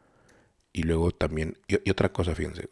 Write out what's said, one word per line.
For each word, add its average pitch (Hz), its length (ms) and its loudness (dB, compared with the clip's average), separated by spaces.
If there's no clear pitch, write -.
Y 82 100 -2
luego 82 280 2
también, 78 460 -4
y, 98 60 4
y - 60 2
otra - 200 2
cosa, 82 240 -2
fíjense, 78 360 -6